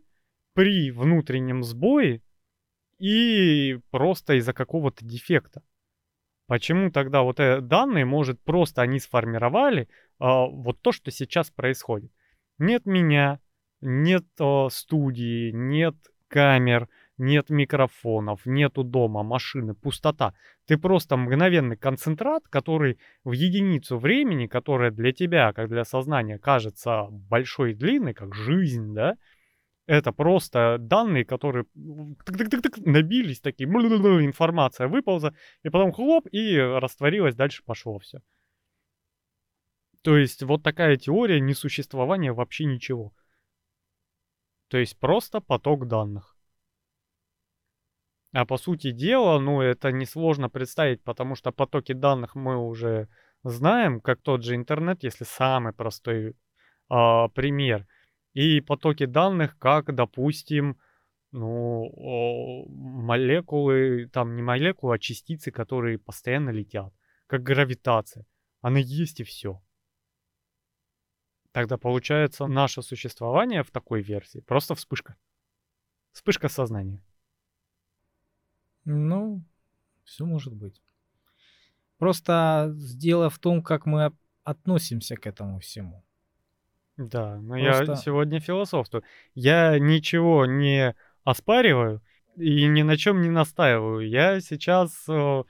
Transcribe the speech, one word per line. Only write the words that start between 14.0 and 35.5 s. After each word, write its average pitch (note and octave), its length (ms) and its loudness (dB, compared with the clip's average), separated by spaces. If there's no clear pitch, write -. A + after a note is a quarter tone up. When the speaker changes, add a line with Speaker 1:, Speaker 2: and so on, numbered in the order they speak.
Speaker 1:
а, C#3 300 2
студии, A#2+ 800 -2
нет D3 420 0
камер, B2+ 600 4
нет C#3 320 2
микрофонов, A#2+ 960 0
нету C3+ 380 0
дома, A#2+ 400 0
машины, A#2 500 -6
пустота. C#3+ 600 -4
Ты D#3 120 2
просто E3+ 380 0
мгновенный C3 600 2
концентрат, D#3 720 -2
который D3 480 0
в B2+ 80 -4
единицу F3 680 0
времени, E3+ 500 0
которая B2 420 0
для A2+ 220 0
тебя, D#3+ 420 2
как A2+ 140 -6
для A#2 160 -2
сознания, C3 540 -2
кажется A2+ 720 0
большой A#2 640 -2
и - 20 -8
длинной, E3+ 400 -2
как G2 200 -14
жизнь, A#2 600 -2
да? C#3 220 0
Это D3 240 2
просто B2+ 680 2
данные, E3 460 2
которые B2 400 -4
тык-тык-тык-тык F#3 1080 -6
набились, D#3+ 540 2
такие, C3+ 280 -6
информация E3+ 1200 2
выползла, F3 460 -2